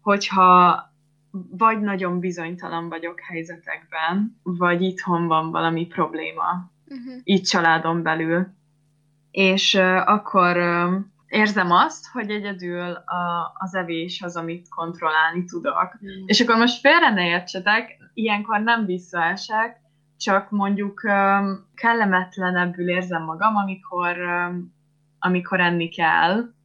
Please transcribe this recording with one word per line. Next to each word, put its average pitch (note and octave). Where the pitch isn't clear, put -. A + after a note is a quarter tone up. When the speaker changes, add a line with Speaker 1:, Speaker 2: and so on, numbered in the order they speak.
Speaker 1:
hogyha F#3
vagy G#3+
nagyon F#3+
bizonytalan F3
vagyok E3
helyzetekben, E3
vagy F3
itthon F#3
van D#3+
valami E3
probléma, E3
Speaker 2:
Mhm. B3+
Speaker 1:
így F#3+
családon E3
belül. E3
És, F#3+
ö, F#3
akkor, F#3
ö, F3
érzem G3
azt, B3+
hogy A3
egyedül F3+
a, E3+
az F#3
evés F3
az, F3
amit E3+
kontrollálni E3
tudok. F3
Speaker 3:
Mm. G3
Speaker 1:
És G#3
akkor A#3
most A#3+
félre D#4
ne F#3
értsetek, F#3
ilyenkor G#3+
nem A3+
visszaesek, F#3
csak G3
mondjuk, G3+
ö, G3
kellemetlenebbül F3+
érzem F3+
magam, F3
amikor, F#3
ö, F3
amikor F3+
enni F3
kell E3+